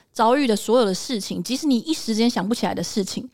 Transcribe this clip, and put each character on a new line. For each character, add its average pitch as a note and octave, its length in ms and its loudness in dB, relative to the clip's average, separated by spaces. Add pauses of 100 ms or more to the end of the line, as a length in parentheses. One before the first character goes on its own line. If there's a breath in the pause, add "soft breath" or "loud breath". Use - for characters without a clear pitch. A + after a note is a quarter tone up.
(120 soft breath)
遭 A#3 240 4
遇 C#4+ 100 2
的 A3 80 4
所 G#3+ 240 2
有 B3 60 6
的 F#3+ 100 0
事 G#3+ 260 -6
情， F#3 220 -6
即 A#3 140 -4
使 D#4+ 100 -4
你 C4 120 4
一 D#4 140 -4
时 A3+ 220 -2
间 A#3 160 4
想 F#3+ 180 -2
不 A#3 60 2
起 - 100 -4
来 G3+ 80 0
的 F#3+ 80 -4
事 E3+ 220 -4
情， - 320 -6